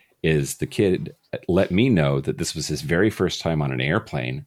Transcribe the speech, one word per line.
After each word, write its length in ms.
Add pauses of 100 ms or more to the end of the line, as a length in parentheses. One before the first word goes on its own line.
(220)
is 340
the 100
kid 480 (320)
let 240
me 180
know 320
that 180
this 180
was 100
his 160
very 280
first 300
time 220
on 80
an 100
airplane 680